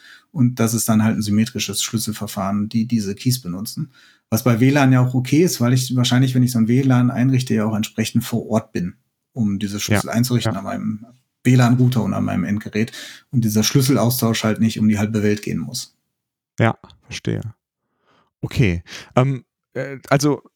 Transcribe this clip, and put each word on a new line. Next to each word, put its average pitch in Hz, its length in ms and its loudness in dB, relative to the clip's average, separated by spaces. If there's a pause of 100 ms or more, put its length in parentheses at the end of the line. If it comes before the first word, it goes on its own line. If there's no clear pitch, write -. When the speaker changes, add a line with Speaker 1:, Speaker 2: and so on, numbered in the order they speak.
(300)
Speaker 1:
Und 123 280 0
das 113 160 0
ist 113 140 -2
dann 110 160 4
halt 110 120 2
ein 110 60 -2
symmetrisches 107 600 -2
Schlüsselverfahren, 104 880 -4
die 113 180 -2
diese 107 280 -2
Keys 127 260 -2
benutzen. 98 500 -8 (400)
Was 110 120 0
bei 117 160 2
W 131 120 4
lan 139 220 4
ja 127 80 6
auch 123 140 0
okay 131 280 2
ist, 170 180 0
weil 120 120 2
ich 127 240 0
wahrscheinlich, 127 380 2
wenn 127 80 4
ich 120 100 2
so 117 60 0
ein 110 100 2
W 127 140 2
lan 123 280 4
einrichte, 127 440 0
ja 107 120 0
auch 110 100 -2
entsprechend 110 480 -2
vor - 240 -6
Ort - 240 -2
bin, 90 220 -6 (380)
um 101 260 -2
diese 104 220 -6
Schlüssel 104 280 0
Speaker 2:
Ja, - 60 -6
Speaker 1:
einzurichten 117 400 0
Speaker 2:
ja. 95 40 -6
Speaker 1:
an 98 60 -10
meinem 98 420 -6 (380)
W 127 100 4
lan-Router 123 480 4
und 98 120 -2
an 101 100 -2
meinem 98 200 -2
Endgerät 104 460 -4 (400)
und 113 140 0
dieser 107 180 2
Schlüsselaustausch 120 840 2
halt 107 160 0
nicht 110 200 0
um 107 80 4
die 107 100 2
halbe 107 240 0
Welt 104 200 0
gehen 90 160 -6
muss. - 360 -10 (640)
Speaker 2:
Ja, 113 200 0 (240)
verstehe. - 400 -6 (1000)
Okay. 90 420 0 (320)
Ähm, 131 300 0 (300)
äh, 139 240 -10 (100)
also 143 340 2 (140)